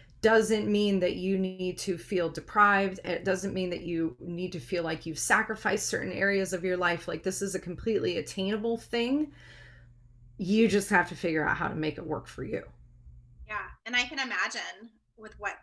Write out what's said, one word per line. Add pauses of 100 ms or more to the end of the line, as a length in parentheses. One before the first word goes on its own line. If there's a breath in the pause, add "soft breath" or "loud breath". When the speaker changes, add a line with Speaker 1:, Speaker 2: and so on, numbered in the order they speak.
(220 loud breath)
Speaker 1:
doesn't
mean
that
you
need
to
feel
deprived.
It
doesn't
mean
that
you
need
to
feel
like
you've
sacrificed
certain
areas
of
your
life.
Like,
this
is
a
completely
attainable
thing. (1080 loud breath)
You
just
have
to
figure
out
how
to
make
it
work
for
you. (840)
Speaker 2:
Yeah. (180)
And
I
can
imagine (260)
with
what